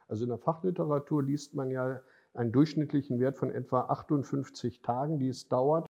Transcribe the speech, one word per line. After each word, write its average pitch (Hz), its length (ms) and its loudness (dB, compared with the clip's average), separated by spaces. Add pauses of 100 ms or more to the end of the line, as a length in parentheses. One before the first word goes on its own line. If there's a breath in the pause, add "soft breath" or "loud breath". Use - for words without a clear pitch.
Also 110 180 -2
in 123 40 -2
der 117 100 -2
Fachliteratur 160 840 0
liest 143 320 -2
man 135 160 -2
ja 131 300 -2 (340 soft breath)
einen 120 180 0
durchschnittlichen 143 680 2
Wert 135 180 0
von 131 120 -2
etwa 123 320 0
achtundfünfzig 135 1000 -2
Tagen, 139 360 -2
die 131 100 0
es - 200 -8
dauert 147 380 2 (100)